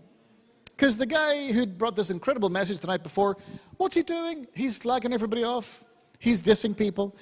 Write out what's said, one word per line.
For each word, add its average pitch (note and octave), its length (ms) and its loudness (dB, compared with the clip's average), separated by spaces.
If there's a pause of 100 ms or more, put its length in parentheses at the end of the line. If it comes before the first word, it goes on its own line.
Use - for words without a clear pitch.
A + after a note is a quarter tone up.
(760)
'Cause C4+ 200 4
the B3 80 -2
guy C#4+ 480 0
who'd G#3 240 2
brought A3+ 180 -2
this G3 140 0
incredible G3+ 400 0
message F#3 320 -2
the - 60 -10
night F3+ 160 -2
before, G3 340 0 (400)
what's F#4 180 0
he E4+ 80 4
doing? E4 520 -6
He's A#3 260 -2
slagging B3 320 0
everybody A3+ 320 -2
off. A#3 400 -6 (340)
He's A3+ 220 2
dissing G#3 340 4
people. G3+ 480 -2